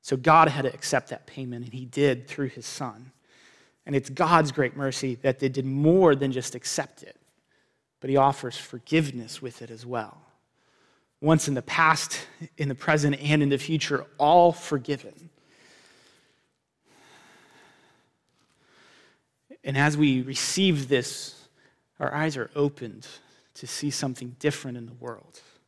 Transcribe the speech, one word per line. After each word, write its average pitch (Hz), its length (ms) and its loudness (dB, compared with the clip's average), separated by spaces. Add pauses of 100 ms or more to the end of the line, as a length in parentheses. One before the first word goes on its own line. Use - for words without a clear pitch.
So - 160 -4
God 156 320 6
had 139 140 -4
to 131 100 -2
accept - 360 -4
that - 180 -14
payment, 123 380 -12
and 120 100 -16
he 127 100 -12
did 127 440 0
through 135 220 -6
his - 160 -18
son. 123 440 -12 (720)
And 143 120 -4
it's 135 120 -2
God's 160 440 2
great 135 240 -2
mercy 135 460 -4
that 135 180 0
they 139 80 0
did 131 180 -4
more 151 480 6
than 135 160 -2
just 127 240 -6
accept - 480 -8
it, - 140 -20 (840)
but 135 100 -6
he 139 60 2
offers 135 400 2
forgiveness 131 840 -4
with 120 180 -14
it 120 120 -16
as 113 120 -18
well. 113 380 -8 (1000)
Once 151 280 4
in 143 60 -2
the 123 80 -4
past, - 580 0 (380)
in 143 100 -2
the 127 80 -4
present, 147 440 2
and 147 220 2
in 139 60 2
the 139 100 2
future, 147 480 -2 (120)
all 170 340 6
forgiven. 143 800 -6 (4000)
And 139 120 -4
as 147 200 4
we 135 260 4
receive 139 680 0
this, - 520 -2 (600)
our 135 120 -4
eyes 151 240 -2
are 120 200 -8
opened 131 500 -4 (480)
to - 120 -18
see - 240 -6
something 123 500 -8
different 139 360 -4
in 117 100 -14
the 120 80 -18
world. 120 460 -16 (280)